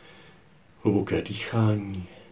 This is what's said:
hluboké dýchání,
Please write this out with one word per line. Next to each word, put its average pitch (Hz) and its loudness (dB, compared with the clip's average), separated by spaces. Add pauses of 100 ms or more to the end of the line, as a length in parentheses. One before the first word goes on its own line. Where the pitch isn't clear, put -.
(840)
hluboké 98 2
dýchání, 104 0 (240)